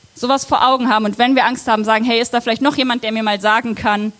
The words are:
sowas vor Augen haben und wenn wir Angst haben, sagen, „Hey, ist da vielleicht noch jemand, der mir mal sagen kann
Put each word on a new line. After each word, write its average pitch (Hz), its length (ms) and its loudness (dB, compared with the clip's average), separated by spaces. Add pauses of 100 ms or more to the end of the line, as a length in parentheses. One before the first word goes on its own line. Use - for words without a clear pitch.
(160)
sowas 247 280 -2
vor - 220 2
Augen 254 220 2
haben 220 160 2
und 208 140 -2
wenn 254 180 4
wir 247 100 4
Angst 247 220 -4
haben, 214 160 0
sagen, 220 200 2
„Hey, 233 160 2
ist 240 140 -2
da 240 60 0
vielleicht 226 200 -2
noch 277 160 0
jemand, 247 280 -2
der 220 80 -4
mir 220 100 -2
mal 208 180 -2
sagen 220 360 0
kann 208 440 -2